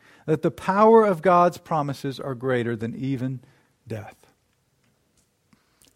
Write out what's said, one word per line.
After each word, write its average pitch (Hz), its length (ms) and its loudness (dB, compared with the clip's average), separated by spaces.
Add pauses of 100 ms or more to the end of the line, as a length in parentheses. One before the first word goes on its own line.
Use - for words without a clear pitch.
(300)
that 156 140 0
the 170 80 0
power 220 520 4
of 180 200 0
God's 175 340 4
promises 143 640 -6
are 135 160 -8
greater 120 400 -2
than 110 200 -8
even 131 440 -6 (480)
death. 107 400 -14 (1700)